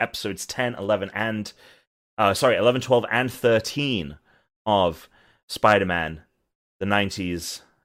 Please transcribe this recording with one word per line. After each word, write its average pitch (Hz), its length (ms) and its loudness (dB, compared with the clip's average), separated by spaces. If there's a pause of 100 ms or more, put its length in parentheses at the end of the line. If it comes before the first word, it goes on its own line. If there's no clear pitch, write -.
episodes 104 440 -6
ten, 123 300 -4
eleven, 98 400 -2
and, 107 380 -4 (640)
uh, 101 160 4
sorry, 123 220 2
eleven, 120 240 4
twelve, 120 300 4
and 123 220 0
thirteen 113 840 0 (480)
of 95 420 2 (400)
Spider-Man, 87 720 2 (580)
the 95 60 -4
nineties 95 760 -4 (220)